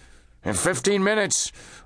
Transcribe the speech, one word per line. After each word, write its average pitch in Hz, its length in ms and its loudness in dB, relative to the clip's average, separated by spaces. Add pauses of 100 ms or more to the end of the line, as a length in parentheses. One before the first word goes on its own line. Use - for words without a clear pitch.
(440)
In 104 100 -2
fifteen 190 480 0
minutes, 202 520 0 (320)